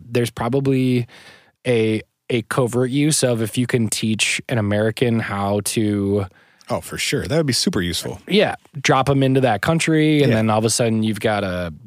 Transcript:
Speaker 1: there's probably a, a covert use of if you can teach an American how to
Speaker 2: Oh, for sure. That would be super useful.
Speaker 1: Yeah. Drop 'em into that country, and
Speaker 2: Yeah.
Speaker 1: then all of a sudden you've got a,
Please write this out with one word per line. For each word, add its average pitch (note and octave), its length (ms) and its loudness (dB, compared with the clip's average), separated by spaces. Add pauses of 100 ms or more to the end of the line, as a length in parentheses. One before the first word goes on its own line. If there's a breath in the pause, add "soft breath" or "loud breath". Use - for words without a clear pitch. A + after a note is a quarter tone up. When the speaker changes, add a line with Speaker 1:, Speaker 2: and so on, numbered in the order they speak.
Speaker 1:
there's A#2+ 240 0
probably B2+ 760 0 (600 loud breath)
a, A2 340 2 (300)
a A#2+ 120 0
covert B2 480 0
use D3 320 0
of A#2+ 200 2
if G#2+ 140 -4
you B2 100 0
can A2+ 220 0
teach - 600 -2
an A#2+ 100 0
American G#2+ 640 0
how G2+ 440 -2
to G2+ 600 0 (460 soft breath)
Speaker 2:
Oh, F2+ 80 -2
for - 180 -12
sure. - 280 -4
That C3+ 100 0
would E3 100 2
be - 60 0
super - 280 0
useful. F2 480 -4
Speaker 1:
Yeah. - 260 2 (260)
Drop C3+ 280 2
'em C#3 160 2
into C3 160 4
that A2+ 200 2
country, D#3 640 2
and B2 80 4
Speaker 2:
Yeah. A2 60 2
Speaker 1:
then A2 140 2
all G#2+ 100 2
of A2 40 -2
a A2+ 60 2
sudden A2+ 320 0
you've G#2+ 160 -2
got G#2 240 -2
a, F2+ 320 -6 (120)